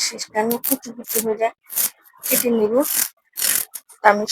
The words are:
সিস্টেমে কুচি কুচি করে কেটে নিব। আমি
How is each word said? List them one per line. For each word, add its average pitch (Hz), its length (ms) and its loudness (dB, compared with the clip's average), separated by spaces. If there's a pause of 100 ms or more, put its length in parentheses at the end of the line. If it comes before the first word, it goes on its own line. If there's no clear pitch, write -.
সিস্টেমে 233 500 -2 (100)
কুচি 254 280 -2
কুচি 233 300 -6
করে 220 240 0 (760)
কেটে 247 260 0 (100)
নিব। 214 140 2 (1400)
আমি 208 220 2